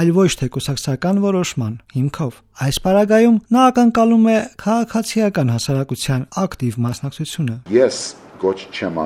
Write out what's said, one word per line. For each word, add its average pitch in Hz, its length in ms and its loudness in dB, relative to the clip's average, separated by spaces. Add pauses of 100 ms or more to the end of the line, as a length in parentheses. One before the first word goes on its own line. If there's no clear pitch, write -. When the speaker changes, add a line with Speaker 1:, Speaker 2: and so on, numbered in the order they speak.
Speaker 1:
այլ 170 160 4
ոչ 185 120 4 (120)
թե 127 140 -2
կուսակցական 147 640 -2
որոշման 175 520 -2 (220)
հիմքով։ 135 440 -4 (260)
Այս 139 160 0
պարագայում 214 540 4 (180)
նա 254 180 6
ակնկալում 233 560 4
է 220 100 2 (240)
քաղաքացիական 214 960 0
հասարակության 135 680 -4 (160)
ակտիվ 120 440 -4
մասնակցությունը։ 139 680 -6 (180)
Speaker 2:
Ես 120 280 2 (420)
գոչ 95 160 -2 (160)
չեմ 85 300 -6